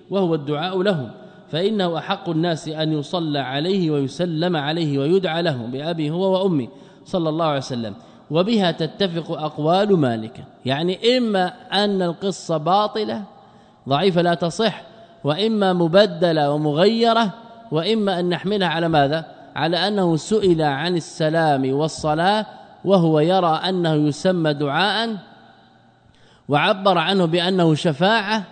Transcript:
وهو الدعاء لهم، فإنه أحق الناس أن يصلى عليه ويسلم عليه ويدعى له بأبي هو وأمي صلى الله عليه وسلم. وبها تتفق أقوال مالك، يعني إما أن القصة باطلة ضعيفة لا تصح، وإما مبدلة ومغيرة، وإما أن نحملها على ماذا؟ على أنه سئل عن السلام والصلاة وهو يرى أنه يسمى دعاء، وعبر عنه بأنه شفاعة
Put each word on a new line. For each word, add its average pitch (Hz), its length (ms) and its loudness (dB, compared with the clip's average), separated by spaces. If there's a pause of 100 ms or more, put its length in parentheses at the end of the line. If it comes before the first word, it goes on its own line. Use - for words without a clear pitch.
وهو 180 260 0
الدعاء 156 460 -4
لهم، 160 300 0 (400)
فإنه 180 460 0
أحق 185 320 -6
الناس 160 380 -2
أن 156 260 -2
يصلى 151 460 -2
عليه 156 520 -2
ويسلم 160 640 -2
عليه 151 440 -2
ويدعى 170 420 2
له 135 240 -2
بأبي 147 440 -4
هو 185 240 0
وأمي 180 360 0 (360)
صلى 170 240 -2
الله 160 160 -2
عليه 147 120 0
وسلم. 120 360 -6 (380)
وبها 190 400 2
تتفق 165 600 -4
أقوال 165 680 2
مالك، 113 460 -2 (220)
يعني 175 520 0
إما 208 300 0 (240)
أن 202 300 0
القصة 170 560 -4
باطلة 208 680 -2 (640)
ضعيفة 170 320 2
لا 175 120 2
تصح، 170 500 -2 (400)
وإما 196 500 0
مبدلة 170 800 2
ومغيرة، 202 840 2 (380)
وإما 190 480 0
أن 180 100 0
نحملها 185 380 0
على 165 220 0
ماذا؟ 156 360 2 (300)
على 165 220 -2
أنه 185 380 2
سئل 180 460 2
عن 151 360 -2
السلام 156 760 0
والصلاة 160 720 0 (400)
وهو 165 340 4
يرى 165 400 2 (100)
أنه 175 240 0
يسمى 151 600 0
دعاء، 190 640 -2 (1300)
وعبر 185 480 2
عنه 180 280 2
بأنه 175 500 2
شفاعة 196 760 0